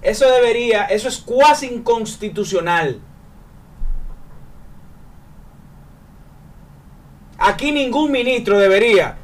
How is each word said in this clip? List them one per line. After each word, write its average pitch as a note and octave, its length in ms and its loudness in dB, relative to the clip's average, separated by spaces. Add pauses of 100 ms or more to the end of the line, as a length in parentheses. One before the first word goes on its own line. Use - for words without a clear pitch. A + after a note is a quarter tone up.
Eso B3+ 300 2
debería, A#3 560 2
eso G#3 220 -4
es - 100 -8
cuasi C#4+ 480 2
inconstitucional. G3 1300 -4 (4000)
Aquí - 340 0
ningún C#4+ 380 -2
ministro A#3+ 480 0
debería G3 640 4